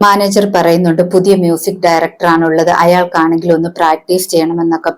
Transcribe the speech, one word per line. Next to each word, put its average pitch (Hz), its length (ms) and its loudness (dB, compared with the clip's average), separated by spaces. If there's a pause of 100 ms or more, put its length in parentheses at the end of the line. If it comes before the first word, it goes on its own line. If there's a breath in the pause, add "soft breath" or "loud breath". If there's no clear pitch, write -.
മാനേജർ 202 540 0
പറയുന്നുണ്ട്, 170 460 2
"പുതിയ 185 340 2
മ്യൂസിക് 175 500 -2
ഡയറക്ടറാണുള്ളത്, 165 840 0
അയാൾക്കാണെങ്കിൽ 170 840 0
ഒന്ന് 165 160 -2
പ്രാക്ടീസ് 175 600 -2
ചെയ്യണമെന്നൊക്കെ" 165 680 -2